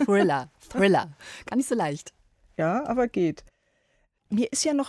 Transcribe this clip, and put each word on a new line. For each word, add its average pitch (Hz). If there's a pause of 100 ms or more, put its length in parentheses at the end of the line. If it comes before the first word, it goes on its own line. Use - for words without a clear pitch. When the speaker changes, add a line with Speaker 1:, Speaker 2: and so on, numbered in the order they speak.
Speaker 1:
Thriller, 190 (220)
Thriller. 170 (360)
Gar 208
nicht 262
so 247
leicht. 151 (440)
Speaker 2:
Ja, 180
aber 247
geht. 170 (840)
Mir 220
ist -
ja 302
noch 277